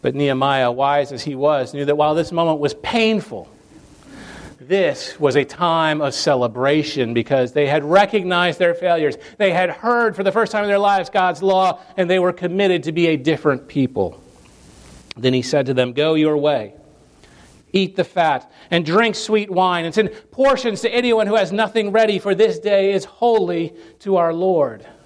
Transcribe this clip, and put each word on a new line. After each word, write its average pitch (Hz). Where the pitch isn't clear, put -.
But 131
Nehemiah, 135
wise 139
as 123
he 147
was, 139
knew 143
that 147
while 151
this 160
moment 165
was 143
painful, -
this 156
was 135
a 139
time 160
of 143
celebration 131
because 123
they 147
had 143
recognized 180
their 170
failures. 170
They 196
had 175
heard 233
for 190
the 190
first 214
time 208
in 202
their 202
lives 202
God's 180
law, 190
and 180
they 185
were 180
committed 180
to 160
be 165
a 156
different 139
people. 113
Then 127
he 127
said 139
to 135
them, 127
"Go 156
your 151
way, 143
eat 190
the 175
fat, 156
and 170
drink 208
sweet 208
wine, 180
and 165
send 214
portions 254
to 226
anyone 233
who 208
has 190
nothing 208
ready, 214
for 196
this 208
day 196
is 190
holy 175
to 190
our 170
Lord. 165